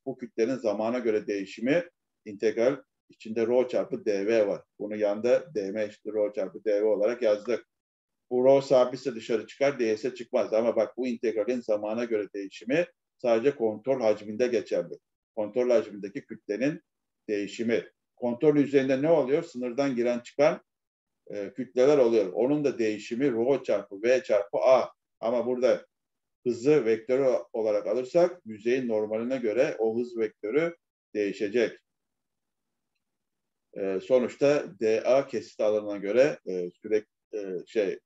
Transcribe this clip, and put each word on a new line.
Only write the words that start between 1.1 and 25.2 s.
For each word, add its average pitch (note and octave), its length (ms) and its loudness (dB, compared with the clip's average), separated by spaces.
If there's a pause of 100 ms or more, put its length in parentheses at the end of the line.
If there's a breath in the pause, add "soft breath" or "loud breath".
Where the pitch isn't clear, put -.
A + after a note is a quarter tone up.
değişimi A2 600 -2 (360)
integral A2+ 580 0 (260)
içinde A2+ 380 -6
rho B2 220 2
çarpı G2 360 -4
D G2+ 220 -2
V A2 200 4
var. F#2+ 160 -4 (160)
Bunu G#2+ 180 -8
yanda G#2+ 580 0
D G2 180 -4
M G#2+ 120 -4
eşittir G#2 280 -10
rho G#2 200 0
çarpı F#2 320 -8
D G#2 180 2
V - 20 2
olarak A2 380 0
yazdık. G#2+ 440 0 (640)
Bu B2 140 0
rho C3+ 160 6
sabitse B2+ 540 2
dışarı A2 320 -4
çıkar, - 320 -2
değilse A2 360 -2
çıkmaz. A2 380 -4
Ama A2+ 240 2
bak, G#2+ 200 0
bu C3 100 -4
integralin A#2 540 -2
zamana G#2+ 440 -2
göre G#2+ 300 -4
değişimi A#2 520 -4 (320)
sadece A#2+ 380 2
kontrol A2+ 440 -2
hacminde G#2+ 460 0
geçerli. F#2+ 480 -2 (420)
Kontrol A#2 340 -2
hacmindeki G2+ 560 -2
kütlenin C#3 540 -4 (480)
değişimi. G#2 640 -4 (260)
Kontrol B2 400 2
yüzeyinde C3+ 460 2
ne D#3 80 2
oluyor? D3+ 320 2
Sınırdan B2 540 -4
giren A#2+ 240 0
çıkan, D#3+ 420 0 (680)
e, G2+ 220 -8
kütleler B2+ 460 4
oluyor. A2+ 340 4
Onun C#3+ 320 0
da A#2 140 0
değişimi A2+ 520 -2
rho B2+ 320 0
çarpı G2+ 400 -4
V B2 200 2
çarpı - 360 0
A. A#2+ 320 4 (300)